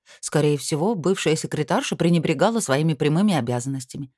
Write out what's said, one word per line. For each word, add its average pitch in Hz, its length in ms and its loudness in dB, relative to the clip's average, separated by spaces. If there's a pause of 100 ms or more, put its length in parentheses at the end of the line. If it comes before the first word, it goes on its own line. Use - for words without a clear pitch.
(200)
Скорее 147 380 0
всего, 165 380 -2
бывшая 170 400 0
секретарша - 580 -2
пренебрегала 175 640 2
своими 156 340 0
прямыми 160 400 2
обязанностями. 127 840 -4